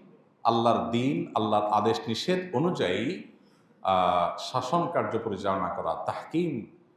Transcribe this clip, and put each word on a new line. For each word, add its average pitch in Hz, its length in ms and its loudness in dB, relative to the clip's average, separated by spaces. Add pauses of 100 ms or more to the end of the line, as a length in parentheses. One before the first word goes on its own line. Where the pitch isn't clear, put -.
(440)
আল্লাহর 117 460 4
দিন, 131 440 0
আল্লাহর 107 320 2
আদেশ 107 420 2
নিষেধ 180 460 -2
অনুযায়ী, 139 680 0 (600)
আহ, 90 560 2
শাসন - 540 -2
কার্য 113 320 0
পরিচালনা 95 440 -2
করা, 82 260 -4
তাহকিম, 143 840 -4 (200)